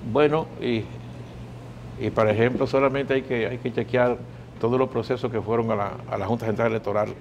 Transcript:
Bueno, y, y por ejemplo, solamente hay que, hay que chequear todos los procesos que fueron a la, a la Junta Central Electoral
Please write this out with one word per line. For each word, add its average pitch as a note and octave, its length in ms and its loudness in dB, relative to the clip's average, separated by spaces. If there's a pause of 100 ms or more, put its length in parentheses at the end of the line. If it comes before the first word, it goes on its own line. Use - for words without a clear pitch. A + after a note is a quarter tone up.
(120)
Bueno, D3 340 4 (140)
y, A#2 240 0 (1160)
y G#2+ 100 -2
por A2 180 4
ejemplo, A#2 400 4
solamente C3+ 460 2
hay C3+ 80 2
que, A#2 260 0
hay B2 100 -4
que A#2+ 140 -4
chequear B2 440 2 (440)
todos A#2+ 180 2
los C3 100 2
procesos A#2+ 420 -2
que A2+ 100 -2
fueron A2+ 320 0
a - 20 4
la, G2+ 180 -2 (160)
a A2+ 80 -2
la G2 100 -2
Junta A#2 200 0
Central A2+ 240 2
Electoral G#2+ 380 0 (120)